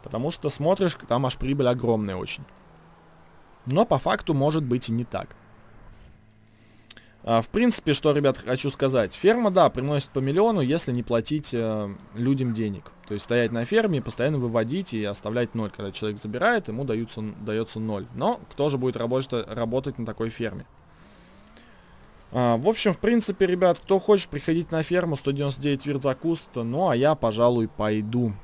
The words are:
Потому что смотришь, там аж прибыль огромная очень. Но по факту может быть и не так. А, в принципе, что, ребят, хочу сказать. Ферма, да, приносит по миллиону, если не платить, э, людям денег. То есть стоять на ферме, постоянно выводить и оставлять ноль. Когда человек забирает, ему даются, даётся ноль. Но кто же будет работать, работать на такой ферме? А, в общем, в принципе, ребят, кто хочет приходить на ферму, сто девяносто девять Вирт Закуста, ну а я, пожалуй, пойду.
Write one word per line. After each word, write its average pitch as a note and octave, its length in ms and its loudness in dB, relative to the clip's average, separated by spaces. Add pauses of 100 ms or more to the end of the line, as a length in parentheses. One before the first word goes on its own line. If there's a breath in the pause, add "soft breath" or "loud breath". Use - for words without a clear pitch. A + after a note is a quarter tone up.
Потому C3+ 280 -4
что - 180 -6
смотришь, F3 480 2 (120)
там B2+ 180 2
аж B2+ 100 -2
прибыль C3+ 320 0
огромная A2+ 480 0
очень. - 280 -8 (1200)
Но D#3+ 180 2
по D#3+ 140 2
факту E3+ 340 0
может D3+ 300 2
быть B2 260 -2
и A2+ 40 -2
не A#2 120 -2
так. - 320 -8 (1900 loud breath)
А, A2+ 140 4
в - 80 -8
принципе, A3 460 2
что, D3+ 180 4
ребят, C#3+ 240 4
хочу B2+ 320 -4
сказать. C3 460 2
Ферма, A3+ 360 4
да, F3 200 6
приносит C#3 400 -2
по - 80 -2
миллиону, F3 420 2
если C3+ 320 0
не B2 100 -2
платить, B2 520 -2
э, G#2+ 400 -2 (200)
людям B2+ 380 0
денег. G#2+ 400 -4 (160)
То G#2 60 -6
есть G#2 100 -6
стоять A#2 260 2
на A#2 140 -4
ферме, G3 380 2
постоянно C3+ 340 -2
выводить A#2+ 560 -2
и A2 120 -4
оставлять G#2+ 500 -4
ноль. G#2+ 160 -4
Когда G2 200 -8
человек G#2+ 300 -6
забирает, F3+ 480 -2
ему A#2+ 160 -6
даются, A2+ 380 -4 (180)
даётся A2 400 -4
ноль. G#2+ 340 -4
Но F3+ 240 -2 (120)
кто C#3+ 180 0
же C#3 80 0
будет B2 220 -2
работать, A#2+ 500 -2
работать A#2 500 -4
на A#2 60 -6
такой A2+ 240 -4
ферме? G#2+ 380 -6 (1700 loud breath)
А, A#2+ 260 2
в D3 100 2
общем, A3 240 2
в - 60 -2
принципе, G#3+ 480 2
ребят, F3+ 320 2
кто F#3+ 200 2
хочет G3 300 4
приходить D#3+ 420 -2
на D#3+ 120 -2
ферму, E3+ 340 0
сто - 140 -2
девяносто C#3 320 -4
девять C#3+ 240 0
Вирт C#3 160 -2
Закуста, C#3 600 -2
ну D3+ 260 0
а B2+ 40 4
я, C#3 200 4
пожалуй, A#2 540 2
пойду. G#2+ 760 0